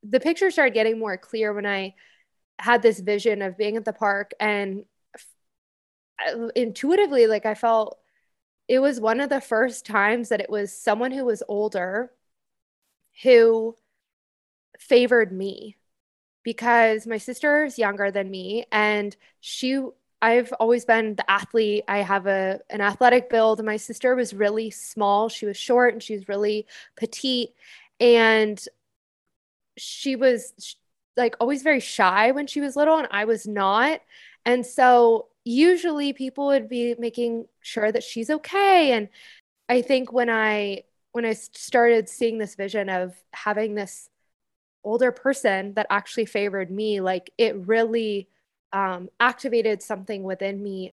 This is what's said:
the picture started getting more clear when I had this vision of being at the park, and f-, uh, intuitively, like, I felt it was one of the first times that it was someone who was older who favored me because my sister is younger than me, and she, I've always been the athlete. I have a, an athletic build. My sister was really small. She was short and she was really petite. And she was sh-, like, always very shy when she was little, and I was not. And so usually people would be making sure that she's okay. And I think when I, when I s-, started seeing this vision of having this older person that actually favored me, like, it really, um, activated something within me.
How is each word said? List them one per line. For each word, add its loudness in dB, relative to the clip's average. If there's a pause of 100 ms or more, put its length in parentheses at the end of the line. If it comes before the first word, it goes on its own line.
the 0
picture 0
started 2
getting 0
more -4
clear -4
when -6
I -4 (640)
had 2
this 4
vision -2
of -8
being -4
at -8
the -6
park, -2
and -4 (300)
f-, -20 (1000)
uh, -6
intuitively, 2
like, 0
I -2
felt 0 (720)
it 4
was 2
one 0
of -4
the -2
first -2
times 0
that 0
it -8
was -4
someone -2
who -6
was -2
older -4 (1080)
who 6 (1040)
favored 4
me -10 (640)
because 2
my -6
sister 0
is -10
younger -2
than -4
me, -8
and 0 (240)
she, -4 (400)
I've 2
always 2
been 2
the -4
athlete. 0
I -2
have -2
a, -2 (100)
an -8
athletic 2
build. 2
My -2
sister -2
was -4
really -2
small. 0
She -8
was -6
short 2
and -8
she -10
was -12
really -2 (300)
petite. -6 (460)
And 4 (1120)
she -8
was 0
sh-, -16 (420)
like, 0
always 0
very 2
shy 2
when -2
she -6
was -6
little, 4
and -4
I -2
was -2
not. 0 (440)
And 0
so 6 (160)
usually 2
people -6
would 2
be -2
making -4 (140)
sure -2
that -2
she's -8
okay. 2
And -2 (600)
I 2
think 0
when 0
I, -2 (280)
when -4
I -2
s-, -8
started 2
seeing -4
this -8
vision -6
of -4 (180)
having -4
this -10 (760)
older 0
person -2
that -2
actually -2
favored -4
me, -4
like, -4
it 2
really, -2 (440)
um, -4 (120)
activated 0
something -10
within -6
me. -10